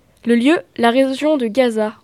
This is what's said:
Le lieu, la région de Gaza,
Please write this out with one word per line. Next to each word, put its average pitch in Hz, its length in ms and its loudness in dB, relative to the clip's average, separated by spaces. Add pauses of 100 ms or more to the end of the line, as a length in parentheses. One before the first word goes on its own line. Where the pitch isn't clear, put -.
(260)
Le 233 100 2
lieu, 262 240 2 (180)
la 233 140 2
région 269 460 0
de 240 100 -4
Gaza, 220 560 -2